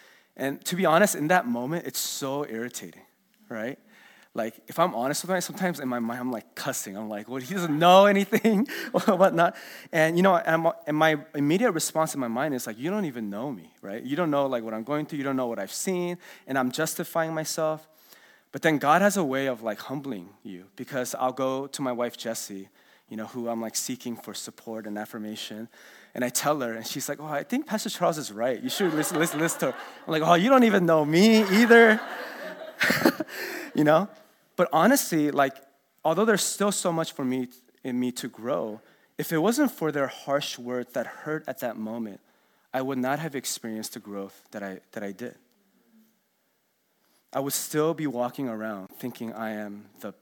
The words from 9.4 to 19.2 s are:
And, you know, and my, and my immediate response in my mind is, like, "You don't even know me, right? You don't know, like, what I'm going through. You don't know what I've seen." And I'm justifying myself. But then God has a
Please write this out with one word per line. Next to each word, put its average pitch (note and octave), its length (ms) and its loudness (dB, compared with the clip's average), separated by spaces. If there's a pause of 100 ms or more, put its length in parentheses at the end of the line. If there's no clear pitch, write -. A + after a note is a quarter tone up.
And, D#3+ 260 2
you F3+ 40 6
know, F#3+ 140 6
and E3 280 2
my, E3 80 4 (140)
and D3+ 80 -2
my D#3 220 4 (180)
immediate E3+ 380 2
response D#3+ 400 -2
in C#3+ 80 -6
my B2 80 -2
mind C3+ 240 -2
is, B2 140 -6
like, A2 120 -10
"You D3 120 -4
don't G#3 160 -2
even A2+ 240 -6
know A2+ 200 -6
me, F2 300 -14
right? G#2+ 220 -10
You B2+ 120 -4
don't E3 160 0
know, C#3+ 160 2
like, B2 160 -2
what A2 120 -8
I'm A2 100 -6
going D3 220 -4
through. D#3 100 -10
You C#3 80 -6
don't C3+ 120 -2
know B2+ 100 -2
what A2+ 120 -6
I've G2 140 -8
seen." F3 460 -4 (280)
And C3+ 120 -2
I'm B2+ 120 0
justifying D#3+ 600 -4
myself. D#3 560 -4 (640)
But C3+ 80 -10
then D#3+ 160 4
God C#3+ 240 4
has G3 160 4
a F#3 80 2